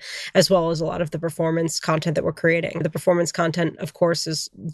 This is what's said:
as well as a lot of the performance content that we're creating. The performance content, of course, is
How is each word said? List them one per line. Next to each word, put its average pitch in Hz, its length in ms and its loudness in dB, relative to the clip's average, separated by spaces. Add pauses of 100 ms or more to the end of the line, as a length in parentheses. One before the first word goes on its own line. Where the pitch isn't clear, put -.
(360)
as 190 160 6
well 170 180 4
as 165 100 0
a 165 60 -2
lot 170 160 -2
of 160 80 -2
the 156 100 -6
performance 165 600 0
content 160 340 0
that 147 100 -2
we're 165 80 0
creating. 165 480 0
The 160 120 -2
performance 175 400 2
content, 165 480 0
of - 160 -8
course, 170 320 0
is 156 200 -4 (260)